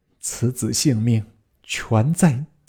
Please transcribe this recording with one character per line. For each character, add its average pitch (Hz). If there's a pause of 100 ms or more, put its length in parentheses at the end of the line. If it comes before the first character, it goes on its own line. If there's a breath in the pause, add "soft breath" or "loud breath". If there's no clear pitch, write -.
(200)
：“此 -
子 110
性 123
命 113 (380)
全 117
在 151 (240)